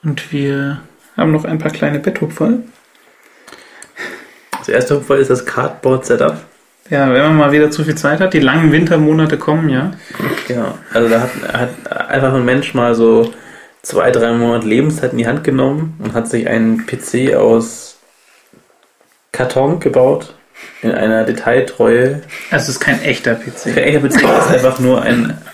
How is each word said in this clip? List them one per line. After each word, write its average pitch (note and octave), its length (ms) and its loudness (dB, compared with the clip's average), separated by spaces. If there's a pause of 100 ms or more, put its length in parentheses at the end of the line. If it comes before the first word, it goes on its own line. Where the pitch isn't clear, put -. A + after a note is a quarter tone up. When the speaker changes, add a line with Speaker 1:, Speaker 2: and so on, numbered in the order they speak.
Speaker 1:
und - 280 -6
wir C#3 480 -2 (380)
haben D#3+ 160 2
noch D3+ 100 0
ein D#3+ 160 -4
paar D#3 120 -4
kleine D3 280 -4
Betthupferl. A3+ 640 -2 (2000)
Speaker 2:
Das - 80 -8
erste B2+ 280 0
Opfer C#3 200 0
ist C3+ 120 2
das B2 160 -2
Cardboard-Setup. B2 880 -2 (540)
Speaker 1:
Ja, C#3 240 2
wenn C3 80 4
man D#3 160 4
mal C#3+ 140 4
wieder D3+ 200 4
zu D3+ 120 -4
viel D3+ 120 -2
Zeit D3+ 240 -2
hat, F#3 140 0
die D#3+ 60 2
langen D3+ 320 4
Wintermonate D#3 680 2
kommen, D#3 320 0
ja. C3+ 220 -2 (560)
Speaker 2:
Genau. A#2+ 300 -4 (160)
Also A#2 160 4
da A2+ 120 2
hat, B2+ 80 -2 (240)
hat - 560 -6
einfach C3+ 240 0
ein B2+ 120 2
Mensch C3 280 0
mal A#2+ 220 2
so A2+ 380 4 (480)
zwei, - 300 0
drei A#2 220 2
Monate A#2 340 0
Lebenszeit C3 460 0
in B2 60 -6
die A#2 80 -2
Hand C#3 160 -2
genommen C#3 600 -2
und G#2+ 100 -6
hat A2+ 160 -4
sich A#2 180 -2
einen A2+ 380 0
P - 140 -8
C - 360 0
aus - 640 0 (1300)
Karton C#3 480 0
gebaut, C3+ 540 2 (480)
in A2+ 100 0
einer A2 320 0
Detailtreue. A#2+ 1000 2 (300)
Speaker 1:
Also D#3+ 120 0
es - 60 -6
ist C3 120 -6
kein - 200 0
echter A#2+ 340 -2
P - 200 -10
C. - 160 -8
Speaker 2:
Kein B2 140 0
echter D3 160 2
P C#3 80 2
C, - 160 2
es - 220 2
ist - 60 2
einfach B2+ 260 2
nur B2+ 220 2
ein, A#2 360 0 (160)